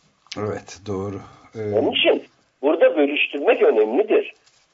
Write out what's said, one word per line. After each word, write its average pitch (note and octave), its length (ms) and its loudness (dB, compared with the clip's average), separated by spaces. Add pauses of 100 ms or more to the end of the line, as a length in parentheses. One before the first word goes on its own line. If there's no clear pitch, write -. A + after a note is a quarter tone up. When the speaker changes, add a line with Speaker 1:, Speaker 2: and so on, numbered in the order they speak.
(380)
Speaker 1:
Evet, G#2 480 -8
doğru. G2 300 -8 (380)
Ee, G#2+ 240 -6
Speaker 2:
Onun D#3+ 140 0
için - 300 0 (400)
burada E3 340 2
bölüştürmek D3 680 0
önemlidir. B2 720 2 (400)